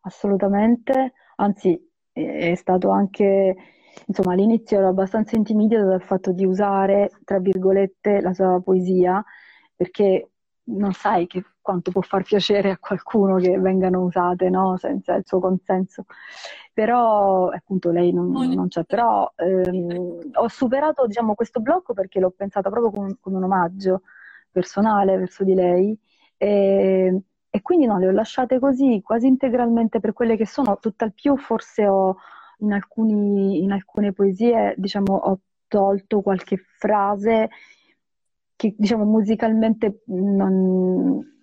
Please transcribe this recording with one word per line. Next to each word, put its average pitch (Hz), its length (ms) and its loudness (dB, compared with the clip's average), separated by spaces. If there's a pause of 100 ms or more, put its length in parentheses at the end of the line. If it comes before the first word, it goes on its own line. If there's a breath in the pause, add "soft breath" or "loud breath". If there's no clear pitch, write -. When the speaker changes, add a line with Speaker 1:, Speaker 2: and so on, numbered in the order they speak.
Speaker 1:
assolutamente, 208 1120 0 (240 soft breath)
anzi, 196 400 0 (340)
è, 156 400 -4
è 175 40 0
stato 185 340 0
anche, 196 640 2 (520 loud breath)
insomma, 185 260 -2
all'inizio 220 440 2
ero 190 100 4
abbastanza 190 480 -2
intimidita 214 480 2
dal 190 180 0
fatto 190 300 -4
di 185 140 0
usare, 196 680 0 (140)
tra 196 140 -2
virgolette, 196 840 0
la 185 120 -2
sua 180 300 0
poesia, 185 600 0 (520 loud breath)
perché 190 560 0 (400)
non 196 220 -2
sai 180 340 -2
che, 185 160 -8 (180)
quanto 185 300 -4
può 185 100 -2
far 185 220 -4
piacere 202 480 0
a 185 80 -6
qualcuno 196 580 0
che 180 220 2
vengano 185 440 0
usate, 180 460 0
no? 185 280 0
Senza 190 380 -4
il 185 100 -2
suo 190 140 -2
consenso. 185 680 -4 (680 loud breath)
Però, 214 760 2
appunto, 180 420 -4
lei 175 220 2
non, 180 180 -2
Speaker 2:
Non 180 220 0
Speaker 1:
non 185 140 -2
c'è. 175 140 -4
Speaker 2:
è 160 40 -6
Speaker 1:
Però, 226 500 0
ehm, 180 960 -2
ho - 140 0
superato, 269 600 0
diciamo, 214 280 -2
questo 233 240 -6
blocco 285 340 -2
perché 190 260 -4
l'ho 185 120 0
pensata 196 380 -6
proprio 226 220 -2
come, 196 280 -8
come 190 180 -6
un 185 60 -2
omaggio 185 600 -2 (480 loud breath)
personale 196 680 0
verso 185 260 -6
di 190 100 2
lei. 185 440 2 (400)
E, 196 840 2 (280)
e - 120 -4
quindi 339 240 2
no, 208 120 0
le 185 100 2
ho 185 40 2
lasciate 233 480 0
così, 254 440 2
quasi 233 240 0
integralmente 233 720 2
per 208 140 -2
quelle 233 240 0
che 214 80 0
sono, 214 340 -2
tutt'al 220 340 -4
più 285 240 0
forse 226 500 -4
ho 190 280 2 (440 loud breath)
in 208 140 -2
alcuni, 202 920 0
in 196 80 0
alcune 202 420 -4
poesie, 202 640 0
diciamo, 196 380 -2
ho 190 240 -2 (280)
tolto 196 540 0
qualche 190 360 -4 (200)
frase 208 720 0 (1040 loud breath)
che, 214 220 -4
diciamo, 214 280 0
musicalmente 220 1040 0
non 185 1400 0